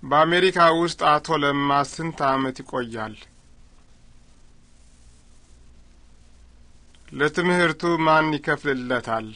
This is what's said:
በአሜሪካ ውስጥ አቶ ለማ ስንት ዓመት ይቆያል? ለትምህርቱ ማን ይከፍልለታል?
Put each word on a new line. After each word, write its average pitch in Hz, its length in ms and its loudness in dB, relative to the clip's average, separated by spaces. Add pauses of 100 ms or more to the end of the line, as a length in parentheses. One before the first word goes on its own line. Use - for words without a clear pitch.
በአሜሪካ 170 560 2 (160)
ውስጥ 165 320 -2
አቶ 151 220 2 (100)
ለማ 143 320 0 (160)
ስንት 165 380 -10
ዓመት 135 340 0
ይቆያል? 113 560 -8 (4000)
ለትምህርቱ 160 720 0 (160)
ማን 156 320 2
ይከፍልለታል? 127 1040 -4